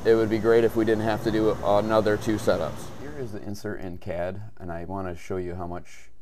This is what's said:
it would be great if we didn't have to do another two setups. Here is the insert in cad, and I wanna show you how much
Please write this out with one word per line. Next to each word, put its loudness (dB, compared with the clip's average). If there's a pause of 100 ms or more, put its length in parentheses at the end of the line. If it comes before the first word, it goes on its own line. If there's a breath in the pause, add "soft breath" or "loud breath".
it 8
would 4
be 2
great 6
if 4
we 4
didn't 2
have 0
to 2
do 2
another 4
two 0
setups. -2 (120)
Here -10
is -8
the -10
insert -8
in -8
cad, -6 (160)
and -10
I -6
wanna -6
show -6
you -6
how -8
much -10 (120)